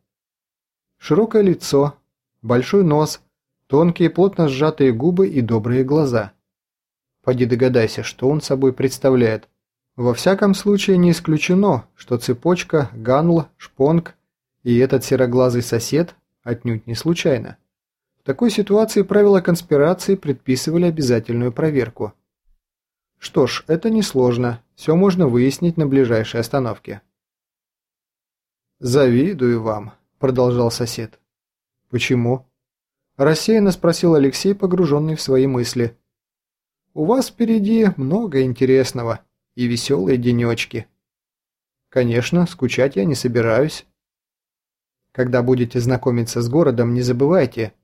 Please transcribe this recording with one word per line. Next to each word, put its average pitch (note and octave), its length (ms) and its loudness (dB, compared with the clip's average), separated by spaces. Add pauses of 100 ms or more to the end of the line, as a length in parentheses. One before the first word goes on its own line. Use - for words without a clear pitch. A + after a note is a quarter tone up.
(1000)
Широкое G#3+ 440 0
лицо, D3 520 0 (480)
большой B2+ 420 2
нос, D3+ 360 0 (460)
тонкие E3+ 440 2
плотно F3 380 0
сжатые C#3 440 0
губы E3 360 0
и B2 120 -2
добрые A#2 440 0
глаза. C3 480 0 (920)
Поди B2+ 200 0
догадайся, A#2+ 580 0
что - 260 -4
он D3 120 0
собой C3+ 320 0
представляет. C3 760 0 (480)
Во B2 160 -2
всяком G3 400 0
случае, G3 460 0
не F3 140 4
исключено, E3+ 800 0
что - 240 -6
цепочка D#3 720 -2
Ганл, C#3+ 540 0 (100)
Шпонг E3 580 -2 (480)
и A#2+ 140 0
этот C3 280 2
сероглазый B2 580 0
сосед C#3 520 -4 (280)
отнюдь A#2 440 -6
не A#2 80 -8
случайно. D3+ 640 -2 (640)
В - 20 -20
такой G#3 280 0
ситуации G#3+ 500 0
правила G3 400 4
конспирации E3+ 720 0
предписывали D3+ 720 -2
обязательную B2 640 -2
проверку. A#2+ 640 -4 (1080)
Что - 280 0
ж, - 220 -6
это E3 200 0
несложно, B2 720 0 (120)
все D#3 220 0
можно F3+ 320 2
выяснить C3+ 500 0
на D#3 80 0
ближайшей A#2 540 0
остановке. A2+ 600 -6 (1800)
«Завидую B2+ 840 0
вам», G#2+ 320 -8 (240)
продолжал B2 520 0
сосед. A#2 480 -8 (720)
«Почему?» A#2+ 560 -2 (720)
рассеянно F#3 560 2
спросил E3+ 420 0
Алексей, D3 400 2
погруженный D#3+ 600 0
в D3+ 80 -8
свои C3 240 2
мысли. A#2+ 500 -2 (960)
«У D#3 140 -4
вас B3 220 0
впереди A3 680 0
много C#3+ 460 -2
интересного B2+ 800 0 (360)
и B2 100 -2
веселые B2+ 520 0
денечки». A#2 680 -2 (1040)
«Конечно, B2 580 0
скучать C3 500 -2
я G3 80 0
не D#3 100 0
собираюсь». A#2+ 720 -2 (1300)
«Когда B2 300 0
будете B2 380 0
знакомиться A#2+ 640 -2
с A#2 60 -2
городом, A#2+ 440 2
не B2 80 0
забывайте, B2 720 0 (120)